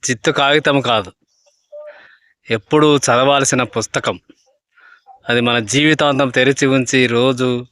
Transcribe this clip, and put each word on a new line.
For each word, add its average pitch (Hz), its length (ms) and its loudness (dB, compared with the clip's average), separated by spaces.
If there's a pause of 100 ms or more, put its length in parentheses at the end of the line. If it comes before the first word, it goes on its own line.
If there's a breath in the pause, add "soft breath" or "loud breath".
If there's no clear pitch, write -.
చిత్తు 131 300 -4
కాగితం 143 500 0
కాదు, 113 300 -2 (1400 loud breath)
ఎప్పుడూ 151 400 2 (100)
చదవాల్సిన 131 680 2
పుస్తకం. 113 500 -6 (1080 soft breath)
అది 120 140 0
మన 120 160 0 (100)
జీవితాంతం 143 640 0
తెరిచి 131 360 0
ఉంచి 131 400 0
రోజు 123 420 0 (240)